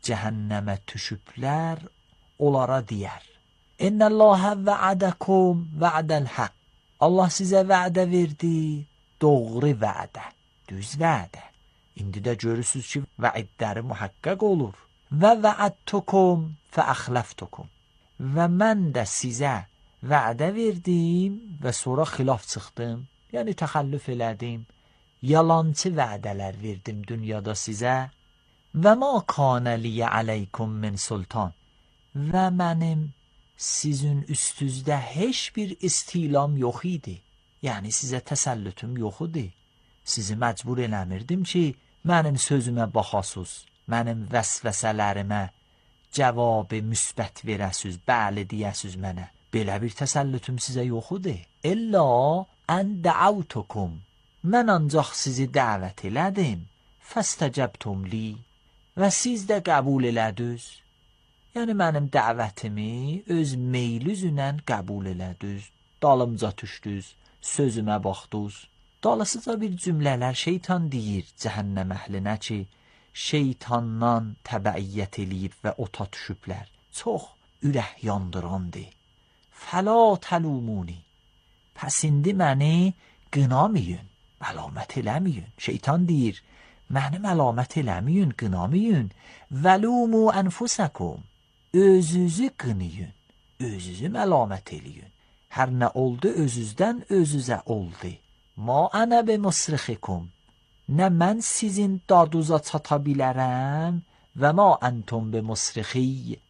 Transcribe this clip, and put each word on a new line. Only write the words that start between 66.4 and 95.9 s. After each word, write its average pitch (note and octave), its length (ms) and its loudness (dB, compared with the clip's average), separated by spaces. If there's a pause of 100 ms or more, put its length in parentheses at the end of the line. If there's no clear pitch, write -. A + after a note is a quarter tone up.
düşdünüz, - 580 -10 (260)
sözümə G#2+ 640 0
baxdınız. G2+ 520 -6 (480)
Dalısıca A3+ 580 -2
bir G#3+ 100 -2 (120)
cümlələr C3+ 520 0
şeytan F3 560 -2
deyir G#2+ 340 -2 (160)
cəhənnəm G2 560 -4
əhlinə G2+ 420 -6
ki, G2+ 280 -6 (460)
şeytandan A#2 1300 0
təbəiyyət G2 720 -4 (100)
eləyib F#2+ 300 -6 (100)
və G#2+ 140 -4
ota G#2+ 260 -8
düşüblər. - 640 -10 (260)
Çox - 320 -6 (400)
ürək C#3+ 280 0 (100)
yandırandır. F#2 880 -4 (680)
"Fəla G#3 720 4
təlumuni." A#2 720 -2 (800)
Pəs - 300 -4
indi D3 260 4
məni E3 600 4 (400)
qınamayın, C3+ 720 2 (360)
məlamət - 580 -10
eləməyin. B2 580 -2
Şeytan D3 500 0
deyir, C3 360 2 (480)
"Məni C#3 360 -2
məlamət C3 440 2 (100)
eləməyin, B2+ 520 2
qınamayın. A#2 800 0 (520)
Vəlumu A3 600 4 (160)
ənfusəkum." F#3 800 -2 (540)
Özünüzü F3+ 840 6
qınayın, G2 560 -6 (460)
özünüzü F#2+ 480 -6 (100)
məlamət A#2+ 500 0 (100)
eləyin. - 340 -18 (400)
Hər B2+ 180 0 (120)
nə A#2+ 120 2